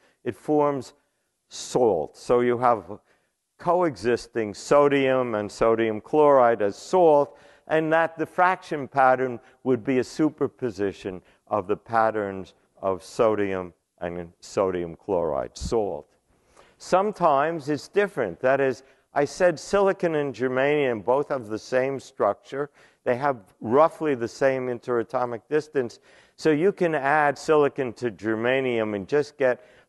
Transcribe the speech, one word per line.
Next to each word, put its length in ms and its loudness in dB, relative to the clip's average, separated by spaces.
it 100 -6
forms 600 -2
salt. 680 -2
So 240 0
you 160 2
have 440 -2
coexisting 960 -2
sodium 800 2
and 180 -4
sodium 480 0
chloride 600 4
as 140 -2
salt, 600 2
and 240 0
that 240 0
diffraction 720 -2
pattern 500 2
would 220 0
be 140 2
a 60 2
superposition 1160 -4
of 180 -2
the 100 -2
patterns 800 -2
of 240 -4
sodium 680 -2
and 400 -10
sodium 560 -2
chloride, 600 -4
salt. 500 -4
Sometimes 920 0
it's 200 -4
different. 520 -2
That 220 2
is, 200 -2
I 120 0
said 340 0
silicon 560 0
and 180 -2
germanium 720 0
both 260 0
have 180 -6
the 100 -6
same 400 -2
structure. 720 -4
They 140 0
have 220 0
roughly 540 2
the 140 -4
same 400 -2
interatomic 720 -4
distance. 480 -2
So 160 2
you 180 2
can 240 -2
add 420 2
silicon 580 0
to 180 -6
germanium 840 -2
and 140 -6
just 280 -2
get 300 -2